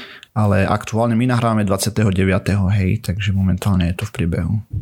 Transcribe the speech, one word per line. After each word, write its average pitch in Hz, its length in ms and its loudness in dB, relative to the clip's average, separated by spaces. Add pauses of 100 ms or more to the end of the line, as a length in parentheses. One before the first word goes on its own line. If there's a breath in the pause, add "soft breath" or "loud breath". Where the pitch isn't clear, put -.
(320 loud breath)
Ale 101 320 2
aktuálne 110 500 0
my 117 140 2
nahrávame 113 400 2
dvadsiateho 98 420 0
deviateho, 95 600 2
hej, 98 320 0
takže 98 320 -2
momentálne 92 560 2
je 87 40 -6
to 107 100 -6
v - 100 -12
priebehu. 85 400 -2 (260)